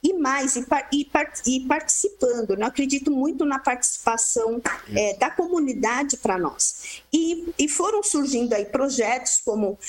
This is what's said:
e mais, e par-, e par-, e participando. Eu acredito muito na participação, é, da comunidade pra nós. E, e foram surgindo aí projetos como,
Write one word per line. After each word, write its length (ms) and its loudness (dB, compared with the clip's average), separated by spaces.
e 100 4
mais, 420 2
e 100 -4
par-, 260 0
e 140 2
par-, 260 0
e 160 0
participando. 920 0
Eu 100 -2
acredito 460 0
muito 340 0
na 140 0
participação, 1000 0
é, 240 0
da 160 0
comunidade 880 0
pra 200 0
nós. 680 -4
E, 460 0
e 100 4
foram 320 0
surgindo 520 2
aí 120 0
projetos 800 0
como, 320 0